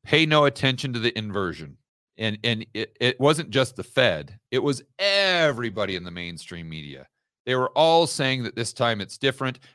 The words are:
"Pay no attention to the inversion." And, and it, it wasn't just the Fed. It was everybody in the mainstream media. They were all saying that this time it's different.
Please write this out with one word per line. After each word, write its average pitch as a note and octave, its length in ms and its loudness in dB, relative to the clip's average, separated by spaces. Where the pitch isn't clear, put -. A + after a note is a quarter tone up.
"Pay D#3 220 4
no D3+ 200 6
attention C3+ 480 0
to A#2 60 -4
the A2+ 180 0
inversion." F#2 600 -6
And, G#2+ 280 -4
and A2+ 280 -2
it, G#2+ 280 -8
it B2 180 0
wasn't D3 300 2
just C3 260 0
the F#2 80 -10
Fed. F#2+ 560 0
It B2+ 100 0
was C#3 220 -2
everybody D3 1000 0
in F2 80 -8
the F2 60 -12
mainstream E2+ 580 -12
media. D2 360 -14
They B2+ 100 0
were B2+ 160 0
all E3 360 6
saying C3 360 -2
that - 120 -8
this A#2 160 -4
time A2+ 300 0
it's - 160 -10
different. C3 420 -2